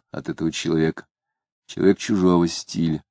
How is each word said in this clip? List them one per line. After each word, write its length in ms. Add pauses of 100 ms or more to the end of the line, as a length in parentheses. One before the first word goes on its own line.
(100)
от 180
этого 240
человека. 540 (600)
Человек 320
чужого 500
стиля 600